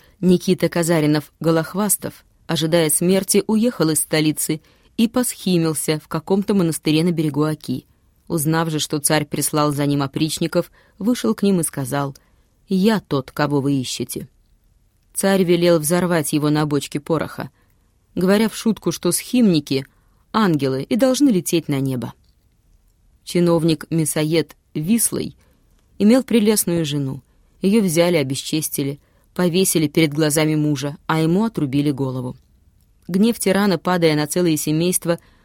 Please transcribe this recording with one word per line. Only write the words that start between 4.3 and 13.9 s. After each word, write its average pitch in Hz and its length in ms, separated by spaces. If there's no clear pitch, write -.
и 226 100
посхимился 165 920
в - 80
каком-то 196 460
монастыре 160 500
на 180 80
берегу 151 320
Оки. 151 420
Узнав 165 420
же, 156 100
что 151 200
царь 151 260
прислал 151 460
за 143 140
ним 143 160
опричников, 160 680
вышел 226 360
к - 80
ним 196 160
и 160 40
сказал: 139 520
«Я 196 340
тот, - 300
кого 143 300
вы 139 120
ищете». 131 540